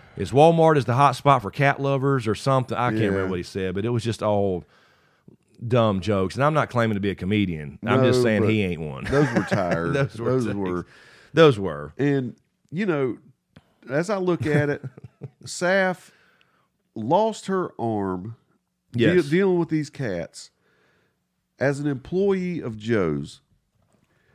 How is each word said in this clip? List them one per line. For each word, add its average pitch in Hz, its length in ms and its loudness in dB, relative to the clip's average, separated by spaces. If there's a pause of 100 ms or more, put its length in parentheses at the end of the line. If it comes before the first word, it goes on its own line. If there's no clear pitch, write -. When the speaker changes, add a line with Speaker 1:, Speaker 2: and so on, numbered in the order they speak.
(180)
Speaker 1:
is 95 120 -6
Walmart 160 460 6
is 131 80 0
the 123 100 -2
hot 131 220 4
spot 139 240 4
for 98 100 -8
cat 139 300 0
lovers 139 460 0
or 107 80 0
something. 127 420 0
I 120 140 0
can't 110 100 0
remember 98 240 0
Speaker 2:
Yeah. 92 60 -4
Speaker 1:
what 92 80 -4
he 87 60 -6
said, 92 300 -6
but 101 120 -4
it - 40 -2
was 120 140 -2
just 110 180 -4
all 101 420 0 (1040)
dumb 110 340 2
jokes. 95 340 0
And 123 100 0
I'm 151 80 2
not 139 160 0
claiming 113 280 0
to 95 40 -4
be 101 100 -2
a 90 40 -2
comedian. 90 720 -2
I'm 117 180 4
just 127 140 4
Speaker 2:
No, 123 60 4
Speaker 1:
saying 107 180 2
Speaker 2:
but 107 80 2
Speaker 1:
he 107 120 2
ain't 87 200 -4
one. 69 220 -8
Speaker 2:
those 135 280 2
were 180 120 2
Speaker 1:
<laughs> - 40 -12
Speaker 2:
tired. 85 460 0
Speaker 1:
Those 135 260 -2
were 117 120 -2
Speaker 2:
Those 127 120 0
Speaker 1:
takes. 101 120 -4
Speaker 2:
were. 90 300 -4 (460)
Speaker 1:
Those 123 260 6
were. 73 380 -6
Speaker 2:
And, 139 400 0 (340)
you 180 140 -4
know, 143 320 0 (720)
as 170 220 -2
I 196 80 -2
look 180 260 0
at 147 240 2
it, 143 140 -4 (320)
Speaker 1:
<laughs> - 300 -20
Speaker 2:
Saf 185 640 -2 (840)
lost 185 520 0
her 185 340 -4
arm 101 560 -4 (560)
de-, 117 120 2
Speaker 1:
Yes. 170 260 4
Speaker 2:
dealing 180 280 2
with 165 120 -2
these 156 180 -2
cats 95 640 -8 (1080)
as 139 220 -2
an 147 60 -4
employee 180 720 -2
of 113 160 -8
Joe's. 95 640 -2 (960)